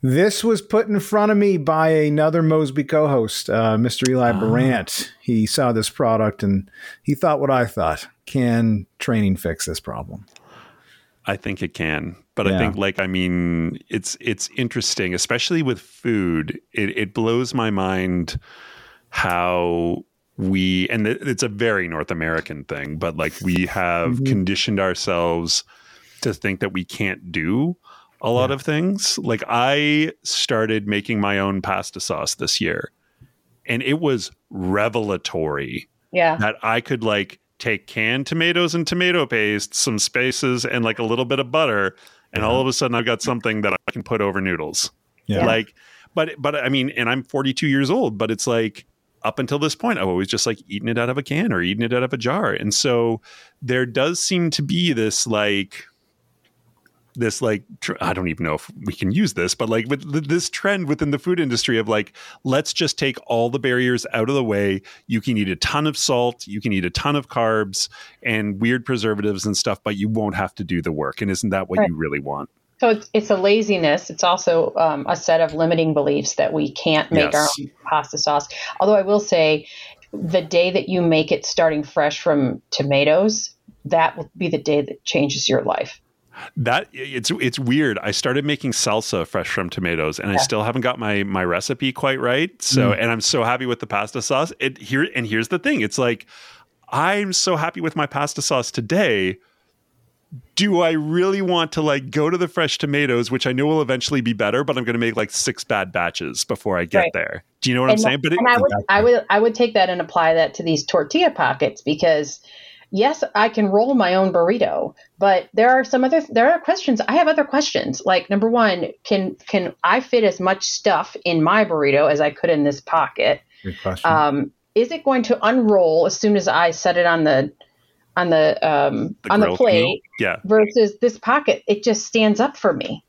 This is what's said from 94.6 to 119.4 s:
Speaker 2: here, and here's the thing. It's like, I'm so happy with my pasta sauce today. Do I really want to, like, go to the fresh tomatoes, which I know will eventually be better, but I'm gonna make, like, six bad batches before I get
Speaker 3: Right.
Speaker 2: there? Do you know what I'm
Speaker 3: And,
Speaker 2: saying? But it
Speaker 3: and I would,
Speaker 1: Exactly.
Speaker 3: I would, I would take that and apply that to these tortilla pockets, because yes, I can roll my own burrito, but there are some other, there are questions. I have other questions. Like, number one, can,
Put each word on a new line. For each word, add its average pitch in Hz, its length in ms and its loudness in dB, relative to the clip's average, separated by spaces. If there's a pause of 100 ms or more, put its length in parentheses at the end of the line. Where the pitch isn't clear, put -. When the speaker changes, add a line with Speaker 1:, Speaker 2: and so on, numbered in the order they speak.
Speaker 2:
here, 135 360 0
and 123 100 -2
here's 110 240 -2
the 180 120 -2
thing. 277 220 0
It's 107 160 -4
like, 120 280 -2 (640)
I'm 190 440 -2
so 180 220 0
happy 160 260 -4
with 160 140 -4
my 147 120 -2
pasta 143 360 -4
sauce 131 300 -2
today. 113 640 0 (1200)
Do 190 240 2
I 165 120 2
really 175 500 0
want 175 300 0
to, 160 100 -2
like, 139 280 0
go 151 200 2
to 180 80 0
the 170 100 0
fresh 160 300 -2
tomatoes, 135 520 0
which 131 160 -2
I 151 60 0
know 131 140 0
will 156 160 2
eventually 131 400 2
be 117 100 0
better, 110 320 2
but 135 140 0
I'm 123 60 -2
gonna 117 120 0
make, 117 180 0
like, 107 160 -2
six - 320 -4
bad 95 300 -2
batches 85 520 -2
before 98 340 -2
I 87 80 0
get 123 140 2
Speaker 3:
Right. 170 120 2
Speaker 2:
there? - 320 -6 (160)
Do - 100 -2
you 123 60 2
know 123 60 2
what - 80 4
I'm - 40 8
Speaker 3:
And, 214 60 2
Speaker 2:
saying? 139 220 2
But 156 100 0
it 180 60 2
Speaker 3:
and 247 100 4
I 240 80 6
would, 247 160 2
Speaker 1:
Exactly. 202 160 -2
Speaker 3:
I 202 140 4
would, 240 260 4
I 202 120 4
would 226 140 2
take 233 200 0
that 185 160 4
and 175 100 -2
apply 165 320 2
that 160 220 2
to - 80 -10
these 160 240 0
tortilla 240 440 2
pockets, 135 520 -2
because 151 580 0 (540)
yes, 254 280 2 (120)
I 214 160 4
can 220 180 0
roll 226 260 4
my 185 200 4
own 190 180 4
burrito, 175 640 2 (240)
but 196 340 4
there 233 180 4
are 262 140 4
some 254 200 2
other, 302 260 2
there 233 200 4
are 339 100 4
questions. 294 480 0
I 214 60 0
have 330 140 4
other 311 160 2
questions. - 600 -2
Like, 185 240 2
number 202 180 2
one, 214 400 2 (160)
can, 185 300 0 (140)